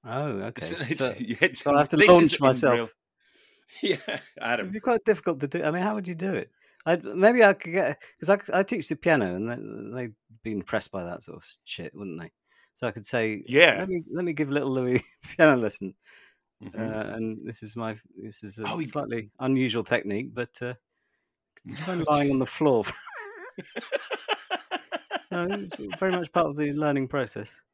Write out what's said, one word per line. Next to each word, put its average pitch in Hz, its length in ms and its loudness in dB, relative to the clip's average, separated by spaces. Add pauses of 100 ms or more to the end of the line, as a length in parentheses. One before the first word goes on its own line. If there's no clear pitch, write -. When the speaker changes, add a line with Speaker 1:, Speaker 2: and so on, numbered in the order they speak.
Speaker 1:
Oh, 127 220 -4 (120)
okay. 104 260 -8
Speaker 2:
It's, - 60 -4
it's, 151 280 -4
Speaker 1:
So, 127 160 0
Speaker 2:
<laughs> - 40 -18
it's, 127 420 -2
Speaker 1:
so 143 140 2
I 143 40 6
have 147 100 2
to 160 80 2
Speaker 2:
this 147 100 8
Speaker 1:
launch 175 160 12
Speaker 2:
is 151 120 4
in 143 100 2
Speaker 1:
myself. 131 300 6
Speaker 2:
real. 113 180 0
<laughs> - 60 -20 (840)
Yeah, 180 140 0 (440)
Adam. 120 240 -2
Speaker 1:
It'd 185 80 -8
be 214 60 -6
quite 233 260 2
difficult 175 360 0
to 143 60 -4
do. 165 160 -4
I 151 80 2
mean, 180 120 -2
how 214 120 0
would 196 120 -6
you 180 80 -8
do 185 180 -4
it? 113 160 -4 (360)
I'd, 165 180 2
maybe 220 400 6
I 196 100 10
could 170 200 -6
get, 151 280 0 (180)
'cause 156 100 -2 (240)
I, 180 60 4
I 196 40 2
teach 190 260 -2
the 151 60 -2
piano, 117 400 2
and 104 120 -2 (460)
they, 127 140 -6
they'd 107 60 -12 (300)
be 113 100 -6
impressed 104 380 -2
by 95 120 -6
that 87 200 -10
sort 85 140 -16
of - 80 -18 (200)
shit, - 280 -10
wouldn't 92 260 -10
they? 85 120 -14 (420)
So - 140 -4
I 110 40 -2
could 104 140 -10
say, 107 400 0
Speaker 2:
Yeah. 139 340 6
Speaker 1:
"Let 190 100 -4
me, 175 220 -4
let 175 140 -4
me 170 80 -4
give 143 160 -4
little 139 220 -2
Louis 127 240 0 (220)
<laughs> - 60 -20
a - 140 -14
piano 156 240 6
lesson." 98 320 -4 (680)
Speaker 2:
Mm-hmm. 104 160 -14
Speaker 1:
Uh, 110 380 -6
and 113 320 -6
this 113 160 -8
is 107 140 -12
my, 113 180 -6 (260)
this 110 220 -10
is 104 160 -10
a 113 80 -8
Speaker 2:
Oh, 170 120 -6
he 160 60 -4
Speaker 1:
slightly 117 440 -6 (100)
unusual 127 460 0
technique, 110 480 -2
but, 120 160 -6 (120)
uh, 123 120 -6 (920)
do - 80 -14
you - 40 -12 (120)
mind 175 180 -2
Speaker 2:
<laughs> 151 40 -2
Speaker 1:
lying 143 220 4
on 135 80 2
the 127 60 2
floor? 131 440 4
<laughs> - 40 -8 (2500)
No, 175 200 -2
it's 202 240 -6 (240)
very 190 120 2
much 180 200 -2
part 170 160 4
of 143 100 -4
the 147 160 0
learning 143 340 2
process. 117 540 -6 (120)